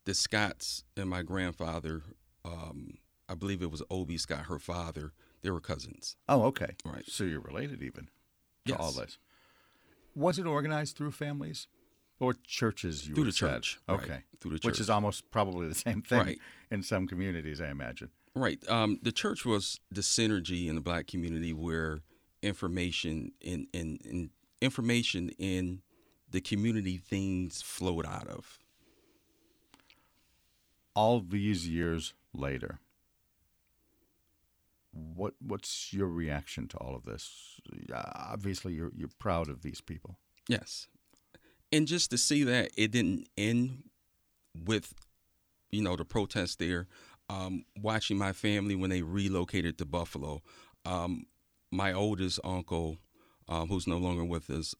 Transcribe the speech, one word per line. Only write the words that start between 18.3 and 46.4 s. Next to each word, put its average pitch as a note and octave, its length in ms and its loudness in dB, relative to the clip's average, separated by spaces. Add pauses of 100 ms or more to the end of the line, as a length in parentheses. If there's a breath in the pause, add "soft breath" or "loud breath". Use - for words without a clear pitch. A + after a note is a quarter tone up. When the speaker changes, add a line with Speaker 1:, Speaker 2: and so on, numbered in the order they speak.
Speaker 1:
Right. B2 360 0
Um, A2 320 4
the A2+ 100 2
church - 320 0
was G#2+ 360 2 (100)
the F#2+ 100 -2
synergy F#2 680 4
in D#2+ 100 2
the D#2+ 40 0
black E2+ 260 0
community E2+ 460 -2
where D#2+ 480 0 (400 soft breath)
information F2 920 -2 (100)
in, E2+ 320 -4
in, D#2+ 240 -4
in E2 320 -4 (320)
information A#2+ 680 2 (100)
in F#2 440 0 (480 soft breath)
the F#2 100 0
community G#2 560 2
things F#2 640 -2
flowed E2+ 460 -2
out - 220 -8
of. - 300 -14 (2500 soft breath)
Speaker 2:
All A2 240 8
these G2 480 2
years E2 460 0 (180)
later, C#2 460 -4 (2250)
what, E2 480 -6
what's - 520 -6
your G2 140 2
reaction D#2+ 640 -2
to - 100 -12
all C2 160 -6
of A#1+ 100 -10
this? - 560 -12 (320)
Uh, A#1+ 100 -6 (280)
obviously, G2 440 -4
you're, E2 200 -2
you're D#2 140 -6 (100)
proud E2+ 300 2
of C2 140 -8
these - 180 -8
people. - 380 -12 (300)
Speaker 1:
Yes. - 380 -2 (840 soft breath)
And D#3 160 6
just E3 220 2
to B2 80 2
see D3 260 6
that B2 320 4
it G#2+ 160 4
didn't G2 340 4 (100)
end A#2+ 480 2 (720)
with, F2+ 400 0 (760)
you G#2+ 120 2
know, F2+ 140 2
the E2 80 -4
protest G2+ 560 0